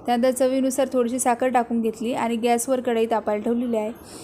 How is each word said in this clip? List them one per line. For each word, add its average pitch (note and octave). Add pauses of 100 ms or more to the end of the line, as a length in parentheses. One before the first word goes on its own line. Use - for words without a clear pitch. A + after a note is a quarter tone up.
त्यानंतर A#3+
चवीनुसार C4
थोडीशी B3
साखर B3+
टाकून A#3+
घेतली A3
आणि A#3
गॅसवर A#3+
कढई A#3
तापायला G#3
ठेवलेली A#3
आहे. G#3+ (320)